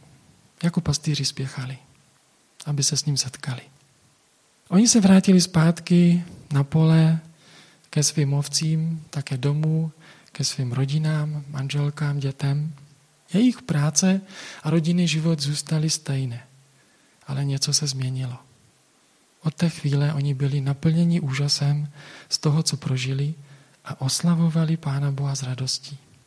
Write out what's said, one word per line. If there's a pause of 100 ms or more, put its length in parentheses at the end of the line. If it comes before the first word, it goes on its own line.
(640)
jako
pastýři
spěchali, (880)
aby
se
s
ním
setkali. (1080)
Oni
se
vrátili
zpátky (280)
na
pole (720)
ke
svým
ovcím,
také
domů, (400)
ke
svým
rodinám,
manželkám,
dětem. (640)
Jejich
práce (420)
a
rodinný
život
zůstaly
stejné, (840)
ale
něco
se
změnilo. (1040)
Od
té
chvíle
oni
byli
naplněni
úžasem (400)
z
toho,
co
prožili, (500)
a
oslavovali
Pána
Boha
s
radostí. (280)